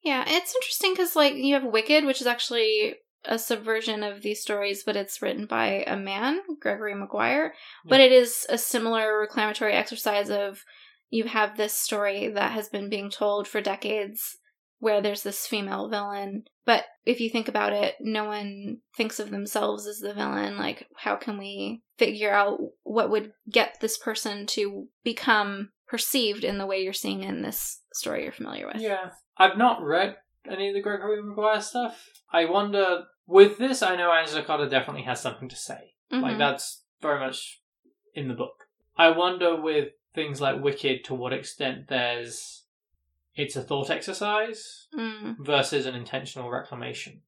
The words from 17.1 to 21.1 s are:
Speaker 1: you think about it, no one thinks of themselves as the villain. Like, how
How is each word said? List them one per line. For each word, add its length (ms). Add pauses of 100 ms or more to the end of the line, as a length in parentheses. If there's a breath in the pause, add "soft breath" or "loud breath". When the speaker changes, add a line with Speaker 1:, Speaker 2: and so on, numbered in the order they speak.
Speaker 1:
you 120
think 160
about 260
it, 260
no 260
one 520 (180)
thinks 240
of 120
themselves 560
as 100
the 160
villain. 420
Like, 300 (120)
how 180